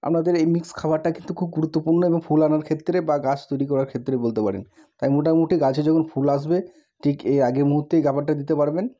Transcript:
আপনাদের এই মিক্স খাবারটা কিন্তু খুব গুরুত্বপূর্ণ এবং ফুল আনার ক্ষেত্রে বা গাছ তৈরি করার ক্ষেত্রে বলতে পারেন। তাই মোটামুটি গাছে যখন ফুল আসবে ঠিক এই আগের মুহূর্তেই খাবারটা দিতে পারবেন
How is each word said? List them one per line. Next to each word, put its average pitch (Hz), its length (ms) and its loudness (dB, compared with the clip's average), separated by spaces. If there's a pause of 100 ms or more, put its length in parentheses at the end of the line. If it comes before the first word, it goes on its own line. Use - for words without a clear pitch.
আপনাদের 165 340 0
এই 160 100 4
মিক্স 170 260 0
খাবারটা 156 380 -2
কিন্তু - 240 -8
খুব 175 160 -4
গুরুত্বপূর্ণ 160 560 0
এবং 170 140 2
ফুল 156 220 2
আনার 151 200 2
ক্ষেত্রে 156 380 -4
বা 156 180 0
গাছ 135 300 -2
তৈরি 139 180 -4
করার 135 200 0
ক্ষেত্রে 131 300 -6
বলতে 117 260 -2
পারেন। 98 200 -2 (360)
তাই 127 120 0
মোটামুটি 160 460 2
গাছে 143 260 0
যখন 156 280 2
ফুল 139 180 0
আসবে 147 300 0 (440)
ঠিক 143 220 0
এই 139 180 2
আগের 131 240 2
মুহূর্তেই 147 360 2
খাবারটা 143 320 0
দিতে 147 200 -2
পারবেন 151 300 0 (160)